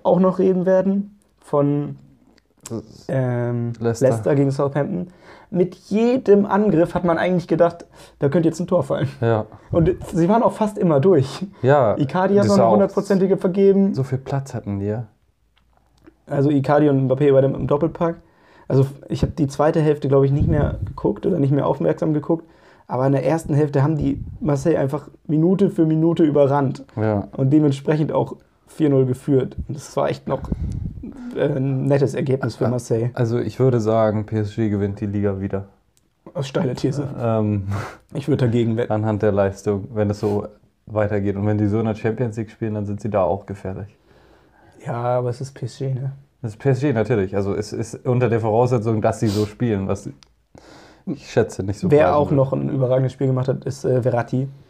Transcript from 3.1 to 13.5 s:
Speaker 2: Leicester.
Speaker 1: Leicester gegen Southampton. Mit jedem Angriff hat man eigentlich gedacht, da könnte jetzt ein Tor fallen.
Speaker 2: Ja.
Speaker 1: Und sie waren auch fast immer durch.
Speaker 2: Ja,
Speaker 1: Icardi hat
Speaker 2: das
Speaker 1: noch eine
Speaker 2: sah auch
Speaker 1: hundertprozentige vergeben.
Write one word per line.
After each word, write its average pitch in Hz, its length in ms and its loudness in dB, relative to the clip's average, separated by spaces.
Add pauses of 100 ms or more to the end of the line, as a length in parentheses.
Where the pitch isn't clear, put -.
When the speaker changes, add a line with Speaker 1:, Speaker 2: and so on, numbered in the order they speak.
Speaker 2:
Leicester. 117 300 0
Speaker 1:
Leicester 117 260 0
gegen 139 160 2
Southampton. 143 560 -4 (420)
Mit 180 260 0
jedem 208 680 2
Angriff 185 500 2
hat 175 80 -4
man 170 160 0
eigentlich 180 280 0
gedacht, 170 380 2 (340)
da 143 100 2
könnte 165 200 2
jetzt 160 100 -8
ein 175 80 -4
Tor 175 160 0
fallen. 139 240 -2 (140)
Speaker 2:
Ja. 113 240 2 (260)
Speaker 1:
Und 170 200 4 (220)
sie 170 160 2
waren 226 120 4
auch 196 120 2
fast 214 260 -2
immer 160 200 2
durch. 165 460 2 (160)
Speaker 2:
Ja, 127 360 4
Speaker 1:
Icardi 185 380 0
hat 202 100 4
Speaker 2:
das - 20 2
Speaker 1:
noch 202 80 4
eine 196 80 6
Speaker 2:
sah 226 40 6
auch 220 40 4
Speaker 1:
hundertprozentige 196 680 2
vergeben. 196 560 2